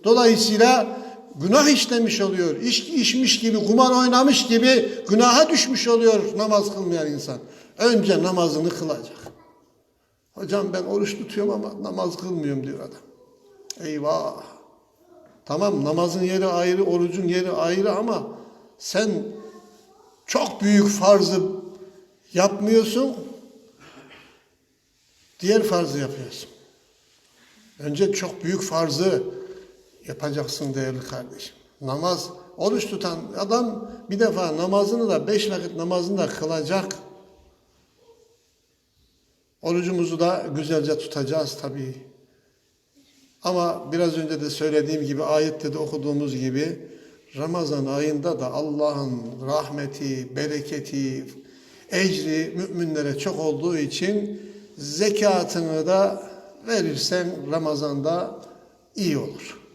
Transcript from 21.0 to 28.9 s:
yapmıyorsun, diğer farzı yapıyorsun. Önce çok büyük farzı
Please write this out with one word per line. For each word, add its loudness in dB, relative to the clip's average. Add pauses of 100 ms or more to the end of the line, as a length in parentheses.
yapmıyorsun, 2 (2250)
diğer 4
farzı 0
yapıyorsun. -8 (1300)
Önce 0
çok -6
büyük -2
farzı 0 (840)